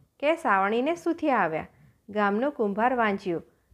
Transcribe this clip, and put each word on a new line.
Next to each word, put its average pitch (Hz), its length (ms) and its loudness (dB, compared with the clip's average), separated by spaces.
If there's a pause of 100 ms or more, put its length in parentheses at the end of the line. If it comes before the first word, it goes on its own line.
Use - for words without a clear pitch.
(200)
કે, 311 160 0
"સાવણીને 226 580 2
સૂથિયા 330 420 0
આવ્યા. 170 320 0 (400)
ગામનો 208 420 0
કુંભાર 226 440 0
વાંચ્યો, 196 480 -2 (320)